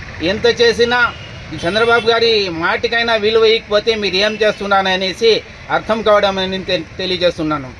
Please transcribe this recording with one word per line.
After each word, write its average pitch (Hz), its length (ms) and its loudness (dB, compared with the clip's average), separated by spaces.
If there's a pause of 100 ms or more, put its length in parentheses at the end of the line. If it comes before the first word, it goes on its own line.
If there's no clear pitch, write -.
(320)
ఎంత 226 300 2
చేసినా 233 360 2 (560)
ఈ 160 100 -10
చంద్రబాబు 220 460 2
గారి 226 400 2 (140)
మాటకైనా 233 500 0 (100)
విలువ 220 220 4
ఇవ్వకపోతే 220 460 2 (100)
మీరు 185 140 -2 (100)
ఏం 214 160 0
చేస్తున్నారనేసి 196 920 0 (440)
అర్థం 214 320 -2
కావడం 202 320 2
అని 190 200 -4 (100)
తె-, 170 280 -2
తెలియజేస్తున్నాను. 165 720 -2 (100)